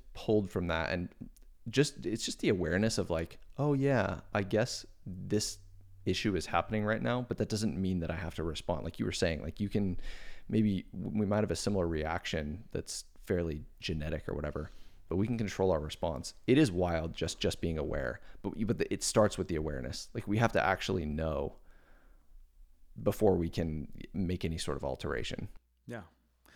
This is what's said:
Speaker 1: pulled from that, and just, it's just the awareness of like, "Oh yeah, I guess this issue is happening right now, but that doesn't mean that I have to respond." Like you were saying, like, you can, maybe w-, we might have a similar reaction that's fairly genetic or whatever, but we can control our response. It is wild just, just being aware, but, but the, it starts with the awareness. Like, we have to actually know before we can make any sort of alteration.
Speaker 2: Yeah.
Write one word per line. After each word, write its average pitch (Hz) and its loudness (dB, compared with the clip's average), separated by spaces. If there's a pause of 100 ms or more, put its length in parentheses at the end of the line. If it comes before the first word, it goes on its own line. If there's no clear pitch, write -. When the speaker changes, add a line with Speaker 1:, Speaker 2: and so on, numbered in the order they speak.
(140)
Speaker 1:
pulled 107 2
from 87 0
that, 82 0
and 87 -2 (600)
just, - 2
it's 104 -2
just - -6
the 190 2
awareness 92 4
of 90 0
like, 85 -2 (200)
"Oh 147 4
yeah, 131 4 (120)
I 104 2
guess 107 2 (200)
this - -2 (460)
issue 95 2
is 80 -2
happening 104 0
right 110 0
now, 120 0
but - -4
that 107 0
doesn't 104 0
mean 95 2
that 82 -2
I 82 -2
have 85 -4
to 78 -4
respond." 82 -2
Like - -8
you 107 -2
were 95 -2
saying, 82 0
like, - -6
you 104 0
can, 101 0 (480)
maybe 107 2
w-, 90 -4
we 104 2
might 104 2
have 101 0
a 82 -2
similar 95 0
reaction 80 -2
that's - -6 (240)
fairly 82 0 (160)
genetic 78 -4
or - -2
whatever, 76 -4 (360)
but 87 0
we 104 4
can 120 0
control 95 2
our 80 4
response. 78 -4 (140)
It 127 8
is 147 8
wild 85 2
just, - -4
just - 0
being 82 -2
aware, 69 -2 (200)
but, - -4 (120)
but 98 0
the, - -2
it 95 -2
starts - 6
with 90 -2
the 87 0
awareness. 73 -4
Like, - -6
we 104 4
have 117 6
to 80 4
actually 92 2
know 76 -2 (1500)
before 104 6
we 85 4
can 80 -2 (280)
make 90 0
any 82 -2
sort 71 -2
of 69 -8
alteration. 65 -4 (380)
Speaker 2:
Yeah. 120 -10 (540)